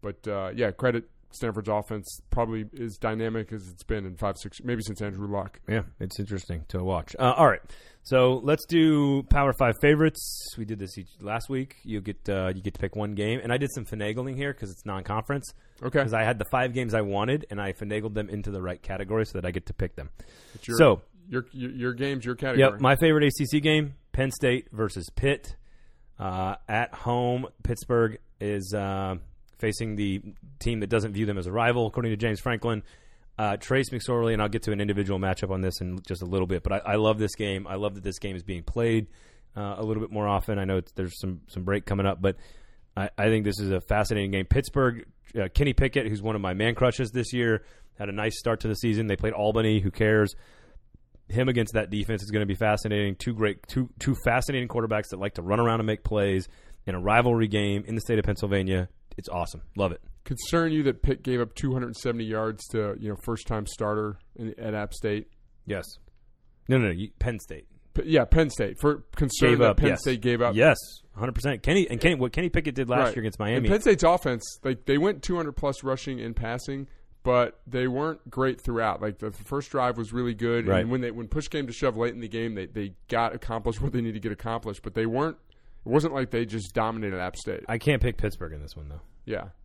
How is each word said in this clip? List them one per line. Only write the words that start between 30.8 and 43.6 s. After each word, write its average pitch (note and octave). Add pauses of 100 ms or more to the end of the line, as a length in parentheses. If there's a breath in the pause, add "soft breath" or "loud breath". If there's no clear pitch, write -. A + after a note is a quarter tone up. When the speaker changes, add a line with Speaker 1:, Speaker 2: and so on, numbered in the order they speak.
Speaker 2:
doesn't G#2+
view G#2
them G2+
as F2
a F2+
rival, A#2
according A2+
to G#2
James A2
Franklin. A#2 (560 soft breath)
Uh, G#2
Trace C3
McSorley, A#2
and G#2+
I'll G#2
get G#2+
to A2
an G2+
individual G2+
matchup F#2+
on F#2+
this F#2
in F2+
just F2+
a -
little F#2
bit, F2+
but G2+
I, G2+
I -
love G#2+
this G#2
game. G2
I F#2+
love G2+
that G2
this G2
game G2
is F2
being F2
played, A2+ (500 soft breath)
uh, G2+
a G#2+
little A2
bit A2
more G#2
often. G2+
I G2
know F#2+
it's, -
there's F#2
some, F#2
some F2+
break G2
coming G2
up, F#2+
but G2 (600 soft breath)
I, G2 (100)
I G2+
think A2
this G2+
is G2+